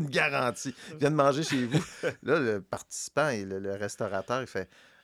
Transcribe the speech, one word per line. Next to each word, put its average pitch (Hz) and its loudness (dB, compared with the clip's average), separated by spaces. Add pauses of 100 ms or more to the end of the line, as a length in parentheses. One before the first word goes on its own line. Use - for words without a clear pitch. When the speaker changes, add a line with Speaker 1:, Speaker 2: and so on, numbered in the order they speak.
Speaker 1:
une 143 -4
garantie. 139 0 (200)
Ils 156 -14
viennent 147 4
manger 143 6
chez 131 0
vous. 151 2 (180)
Speaker 2:
<laughs> - -4
Speaker 1:
Là, 151 4
le 110 2
participant - -2
et 110 -2
le, 95 -4
le 98 -2
restaurateur, 101 -2
il 120 -8
fait « 95 -4 (360)